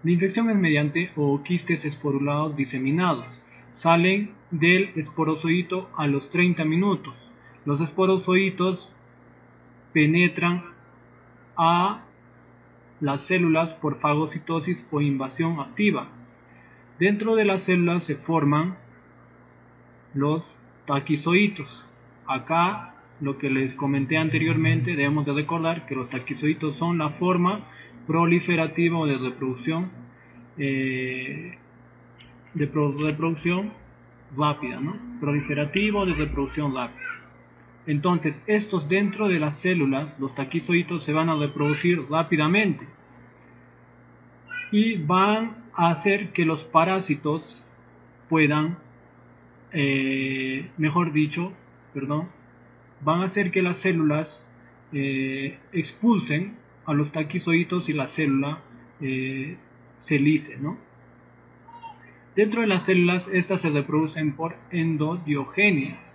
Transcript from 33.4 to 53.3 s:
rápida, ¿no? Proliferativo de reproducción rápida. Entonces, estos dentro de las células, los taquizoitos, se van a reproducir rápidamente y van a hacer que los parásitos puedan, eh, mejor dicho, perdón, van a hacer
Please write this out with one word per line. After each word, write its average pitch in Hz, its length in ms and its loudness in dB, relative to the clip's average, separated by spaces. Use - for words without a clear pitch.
rápida, 131 440 -2
¿no? 170 160 -6
Proliferativo 147 840 0
de 170 80 0
reproducción 143 600 -2
rápida. 123 320 -8
Entonces, 156 600 0
estos 208 420 0
dentro 202 400 2
de 175 120 2
las 151 180 -2
células, 147 640 0
los 131 140 -4
taquizoitos, 170 720 0
se 147 80 -2
van 160 180 2
a 156 60 2
reproducir 147 760 0
rápidamente 160 760 2
y 214 260 2
van 196 600 2
a 170 160 4
hacer 196 420 0
que 175 120 2
los 160 200 0
parásitos 160 1000 0
puedan, 156 500 2
eh, 135 960 -2
mejor 156 340 2
dicho, 151 400 0
perdón, 147 340 -4
van 160 200 2
a 190 40 0
hacer 185 240 -2